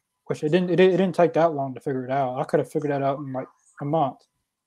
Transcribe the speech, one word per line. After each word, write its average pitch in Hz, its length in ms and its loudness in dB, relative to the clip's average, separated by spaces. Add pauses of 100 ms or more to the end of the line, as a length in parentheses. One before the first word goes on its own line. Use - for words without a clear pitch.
(260)
which 147 180 -6
it 151 60 0
didn't, 180 200 2
it, 170 100 2
it 185 120 6
didn't 175 220 2
take 165 200 4
that 160 200 2
long 135 200 -6
to 123 60 -16
figure 131 240 -4
it 127 60 -8
out. 131 280 -2
I 151 60 -2
could 156 160 0
have 139 100 -4
figured 151 220 -2
that 139 100 -2
out 139 160 -2
in, 139 140 -10
like, 131 160 -8 (320)
a 143 40 -8
month. 143 340 -2 (480)